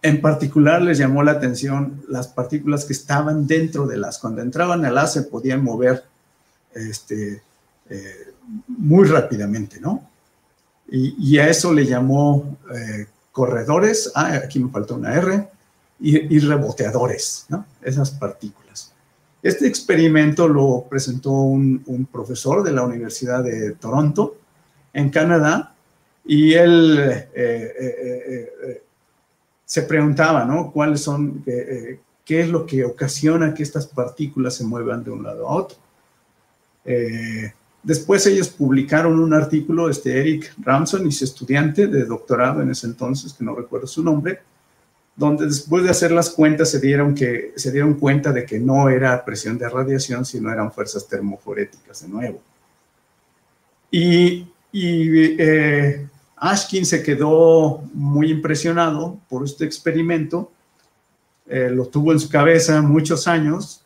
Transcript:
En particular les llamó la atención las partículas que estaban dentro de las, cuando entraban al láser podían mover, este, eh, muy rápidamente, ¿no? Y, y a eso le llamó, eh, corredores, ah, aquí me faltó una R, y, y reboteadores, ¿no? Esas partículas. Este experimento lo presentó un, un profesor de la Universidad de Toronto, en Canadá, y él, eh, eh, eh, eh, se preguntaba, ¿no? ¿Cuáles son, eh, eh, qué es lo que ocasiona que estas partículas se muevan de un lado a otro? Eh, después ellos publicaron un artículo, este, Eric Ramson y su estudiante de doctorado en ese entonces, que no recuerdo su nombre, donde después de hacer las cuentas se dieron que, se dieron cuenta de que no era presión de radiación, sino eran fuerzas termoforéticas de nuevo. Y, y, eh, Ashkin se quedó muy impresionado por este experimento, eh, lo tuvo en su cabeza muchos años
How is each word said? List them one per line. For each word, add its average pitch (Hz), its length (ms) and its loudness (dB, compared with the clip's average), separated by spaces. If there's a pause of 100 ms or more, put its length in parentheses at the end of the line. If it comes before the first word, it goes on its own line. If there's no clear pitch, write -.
En 147 200 2
particular 151 600 4
les 170 160 2
llamó 139 260 2
la 147 80 4
atención 139 760 -4
las 123 200 -8
partículas 143 580 -4
que 139 80 -6
estaban 147 540 -2
dentro 160 400 0
de 113 100 -6
las, 101 220 -8
cuando 113 220 -8
entraban 165 440 -2
al 123 100 -2
láser 143 340 0
podían 131 340 -4
mover, 127 400 0 (720)
este, 107 680 -10 (480)
eh, - 440 -18 (340)
muy 185 400 4
rápidamente, 107 720 -2
¿no? 202 280 -6 (840)
Y, 131 280 -2
y 147 220 4
a 151 100 6
eso 170 240 2
le 143 120 4
llamó, 139 720 2 (180)
eh, 107 320 -10 (240)
corredores, 143 840 0
ah, 156 280 -2
aquí - 160 -4
me 127 120 -2
faltó - 240 -6
una 107 200 -6
R, 190 320 0 (520)
y, 151 360 2
y 151 40 8
reboteadores, 123 1120 -2
¿no? 202 160 -6 (160)
Esas 135 300 -2
partículas. - 840 -14 (480)
Este 254 260 0
experimento 160 800 4
lo 139 420 2
presentó 135 420 -4
un, 135 560 2
un 127 180 -4
profesor 131 580 -4
de 170 80 -2
la 131 120 0
Universidad 123 600 -6
de 110 280 -6
Toronto, 147 680 -2 (560)
en 143 160 -2
Canadá, 160 680 0 (500)
y 151 280 4
él, 165 460 8
eh, 135 360 -2
eh, 117 440 -4
eh, 127 720 -8 (100)
eh, 131 200 -14 (800)
se - 200 -4
preguntaba, 151 600 2
¿no? 147 280 -2
¿Cuáles 147 300 0
son, 147 440 -4
eh, 131 60 -6
eh, 123 480 -8 (260)
qué 160 160 0
es 165 80 0
lo 165 160 -2
que 135 180 -2
ocasiona 151 680 0
que 156 80 -8
estas 143 240 -6
partículas 127 720 -6
se - 80 -10
muevan 117 400 -6
de - 80 -12
un 110 120 -12
lado - 240 -10
a 139 60 -4
otro? 185 240 -6 (1080)
Eh, 113 680 -6 (300)
después 185 420 0
ellos 196 240 2
publicaron 151 720 2
un 160 140 2
artículo, 156 560 0
este, 131 300 -2
Eric 151 400 -2
Ramson 165 460 0
y 147 60 0
su 135 140 -4
estudiante 147 600 0
de 135 180 0
doctorado 123 560 -2
en 131 100 -2
ese 123 160 -8
entonces, 131 460 -8
que - 100 -12
no 113 100 -6
recuerdo 120 340 -8
su 156 140 -6
nombre, 165 380 0 (760)
donde 147 320 0
después 147 360 0
de 185 60 2
hacer 170 220 2
las 170 180 2
cuentas 151 400 4
se 139 100 0
dieron 143 340 2
que, 120 420 -4
se - 160 -6
dieron 143 240 2
cuenta 143 360 0
de 123 140 -2
que 110 140 -6
no 135 280 4
era 127 380 2
presión 107 320 -6
de 120 100 -6
radiación, 131 580 -4
sino 113 260 -6
eran 110 200 -4
fuerzas - 360 -8
termoforéticas 101 960 -10
de 80 40 -18
nuevo. 110 320 -10 (1500)
Y, 175 560 2 (240)
y, 165 680 2
eh, 147 680 2 (280)
Ashkin 190 500 -2
se - 160 0
quedó 156 800 4 (120)
muy 143 360 0
impresionado 160 880 -2 (100)
por 131 160 -8
este 143 220 -6
experimento, 165 840 -4 (960)
eh, 127 240 -2
lo 127 160 -2
tuvo 147 240 0
en 151 80 4
su - 100 -6
cabeza 156 540 4
muchos 151 440 2
años 165 580 -2